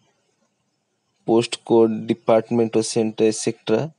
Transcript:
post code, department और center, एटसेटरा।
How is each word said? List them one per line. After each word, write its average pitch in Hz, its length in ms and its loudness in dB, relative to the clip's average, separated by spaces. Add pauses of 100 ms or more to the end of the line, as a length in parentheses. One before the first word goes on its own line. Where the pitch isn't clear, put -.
(1300)
post 113 320 0 (120)
code, 113 280 4 (120)
department 113 640 0
और 110 60 0
center, 110 400 -4
एटसेटरा। 113 760 -2